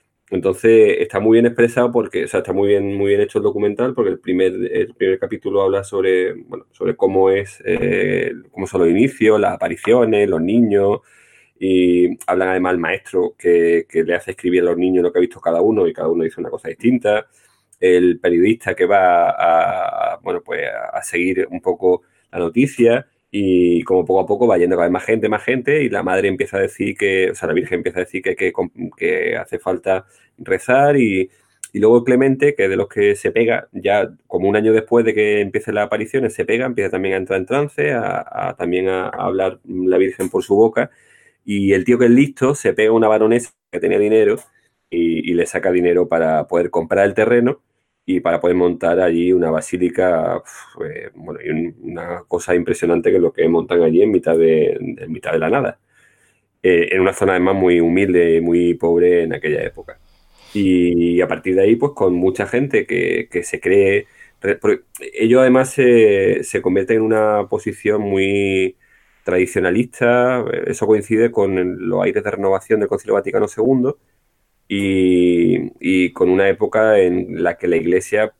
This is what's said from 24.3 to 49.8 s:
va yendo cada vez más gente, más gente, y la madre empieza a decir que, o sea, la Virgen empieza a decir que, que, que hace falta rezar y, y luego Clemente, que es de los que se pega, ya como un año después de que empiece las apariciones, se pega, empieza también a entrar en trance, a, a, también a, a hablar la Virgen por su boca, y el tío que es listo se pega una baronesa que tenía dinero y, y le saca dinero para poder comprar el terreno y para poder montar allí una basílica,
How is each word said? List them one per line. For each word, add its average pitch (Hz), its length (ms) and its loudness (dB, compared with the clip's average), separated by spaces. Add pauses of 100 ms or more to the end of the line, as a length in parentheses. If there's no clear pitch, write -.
va 98 100 4
yendo 87 200 2
cada 85 100 0
vez 90 60 0
más 92 120 -4
gente, 110 240 0
más 107 140 -4
gente, 139 400 -2
y 123 60 -2
la 101 140 -4
madre 95 260 0
empieza 95 280 -4
a 98 40 0
decir 98 340 -4
que, 95 360 0
o - 40 -8
sea, 85 140 -8
la 76 40 -2
Virgen 87 260 -2
empieza 90 200 -6
a 90 40 -4
decir 92 180 -8
que, 90 140 -4
que, 92 180 -2 (420)
que 85 400 -4
hace - 240 -10
falta 92 460 -4 (320)
rezar 131 600 0
y, 98 320 0 (440)
y 104 60 -6
luego 117 260 4
Clemente, 135 500 2
que 101 100 -2
es 95 40 0
de 95 80 -2
los 98 100 -2
que 101 280 0
se 101 160 -4
pega, 117 420 0
ya 101 360 0 (180)
como 92 200 -2
un 101 80 2
año 107 160 2
después 110 340 2
de 110 80 0
que 104 280 0
empiece 104 320 -4
las 104 140 0
apariciones, 110 460 -4
se 95 120 -4
pega, 117 200 -2
empieza 110 260 -4
también 95 240 -2
a - 20 -2
entrar 95 220 -4
en 92 60 -6
trance, 147 460 -2
a, 107 320 -4 (260)
a, - 60 -10
también 90 320 -2
a, 95 200 -2
a 95 180 -8
hablar 95 400 -2
la 92 320 -2
Virgen 95 320 -2
por 98 140 -2
su 101 120 0
boca, 113 360 2 (520)
y 98 300 0
el 92 120 0
tío 120 140 4
que 127 60 4
es 117 60 6
listo 139 440 2
se 101 180 -2
pega 110 180 2
una 113 160 4
baronesa 110 440 2 (200)
que - 80 -8
tenía 90 200 0
dinero 107 380 2 (520)
y, 85 420 -2
y - 20 0
le 85 120 0
saca 92 260 -4
dinero 90 360 2
para 80 400 0
poder 87 220 -2
comprar 92 360 0
el 98 80 -2
terreno 120 480 0 (440)
y 92 140 -2
para 85 200 -2
poder 90 160 2
montar 87 440 0
allí 87 340 0
una 87 180 0
basílica, 85 880 -2